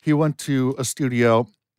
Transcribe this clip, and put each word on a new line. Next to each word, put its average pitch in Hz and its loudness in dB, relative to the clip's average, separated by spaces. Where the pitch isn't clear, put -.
he 151 0
went 147 0
to 135 -2
a 131 -4
studio 120 0